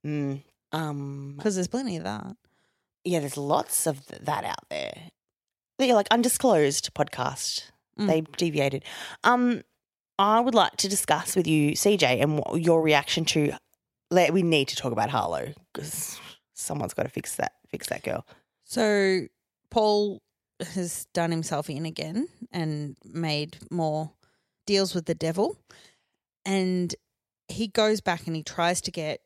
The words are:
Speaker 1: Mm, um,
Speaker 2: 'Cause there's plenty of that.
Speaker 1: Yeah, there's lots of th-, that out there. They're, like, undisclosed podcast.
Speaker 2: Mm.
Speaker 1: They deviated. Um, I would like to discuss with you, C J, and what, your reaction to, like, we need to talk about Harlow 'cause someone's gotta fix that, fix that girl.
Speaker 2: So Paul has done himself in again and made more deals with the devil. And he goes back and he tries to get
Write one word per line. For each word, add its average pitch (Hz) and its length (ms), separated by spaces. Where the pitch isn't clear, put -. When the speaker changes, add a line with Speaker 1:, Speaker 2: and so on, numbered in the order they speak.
Speaker 1:
Mm, 139 360
um, 143 680
Speaker 2:
'Cause 208 120
there's 180 140
plenty 240 280
of 160 80
that. 202 320
Speaker 1:
Yeah, 175 180
there's 143 180
lots - 480
of 147 220
th-, - 140
that 147 220
out - 240
there. 76 420
They're, 254 160
like, 202 160
undisclosed 220 800
podcast. - 800
Speaker 2:
Mm. 208 100
Speaker 1:
They 160 120
deviated. 143 480
Um, 247 380
I 208 220
would 240 140
like 196 220
to 196 120
discuss - 460
with 170 140
you, 151 260
C 202 220
J, 127 240
and 151 180
what, 156 240
your 165 200
reaction 156 420
to, 147 300
like, 170 220
we 185 100
need 156 260
to - 80
talk 123 160
about 107 180
Harlow 113 420
'cause - 460
someone's - 400
gotta - 140
fix - 280
that, - 180
fix - 220
that - 160
girl. - 200
Speaker 2:
So 202 640
Paul 208 520
has 175 380
done 170 200
himself 165 380
in 147 160
again 160 420
and 151 520
made 156 540
more 156 420
deals 190 280
with 170 120
the 165 80
devil. 175 440
And 185 500
he 214 180
goes 214 340
back 170 260
and 165 100
he 156 60
tries 175 400
to - 80
get 156 360